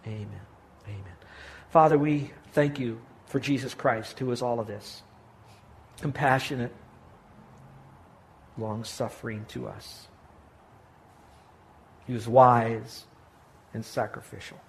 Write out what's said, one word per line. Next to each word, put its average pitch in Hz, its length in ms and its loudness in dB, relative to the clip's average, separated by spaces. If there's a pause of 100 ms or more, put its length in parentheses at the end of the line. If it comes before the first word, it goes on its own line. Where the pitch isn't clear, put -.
Amen. 104 360 -10 (440)
Amen. 98 320 -14 (520)
Father, 160 280 8
we 147 340 2 (220)
thank 143 260 2
you 117 220 -4 (240)
for - 140 -4
Jesus 131 340 -2
Christ, 113 460 -2
who 127 120 -2
is 120 100 -2
all 120 180 -2
of 107 80 -4
this. - 360 -14 (960)
Compassionate, 131 720 0 (1800)
long-suffering 110 920 -8
to 123 180 -10
us. - 400 -16 (2000)
He 127 80 -8
was 113 140 -6
wise 117 760 6 (680)
and 113 100 -8
sacrificial. - 720 -8 (120)